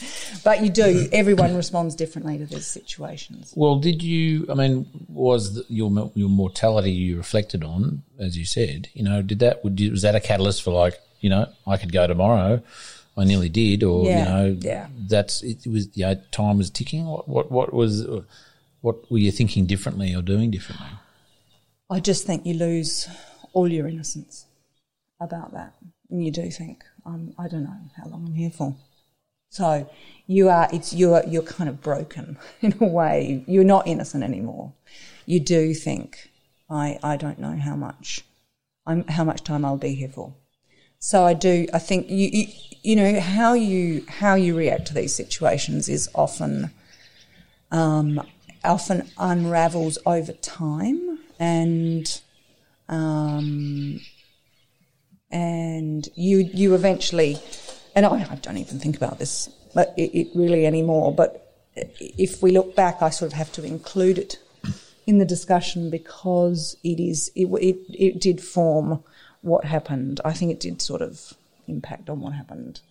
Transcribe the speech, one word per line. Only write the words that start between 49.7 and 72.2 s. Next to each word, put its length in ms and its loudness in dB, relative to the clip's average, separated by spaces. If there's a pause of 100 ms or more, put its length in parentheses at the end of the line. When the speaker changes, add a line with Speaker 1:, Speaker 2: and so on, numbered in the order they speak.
Speaker 1:
over 260 0
time 880 -6 (180)
and, 840 0 (680)
um, 1120 -2 (1300)
and 840 -4
you, 240 4
you 360 4
eventually, 640 2 (580)
and 120 6
I, 240 2
I 60 -10
don't 220 -10
even 200 -10
think 180 -2
about 220 -4
this, 300 -6 (260)
but 220 2
it, 220 -2
it 160 0
really 320 4
anymore, 480 2
but 400 0 (200)
if 680 -4
we 100 6
look 220 2
back, 280 2
I 80 2
sort 220 -4
of 40 -10
have 160 -6
to 120 -12
include 540 0
it 200 -8 (680)
in 120 6
the 80 6
discussion 640 0
because 920 -2
it 180 -2
is, 340 -4
it, 120 2
it, 300 2 (140)
it 300 0
did 200 2
form 640 0 (400)
what 220 2
happened. 600 -4
I 80 -2
think 200 -2
it 80 -8
did 220 -8
sort 200 -6
of 320 -12 (340)
impact 400 -12
on 120 -8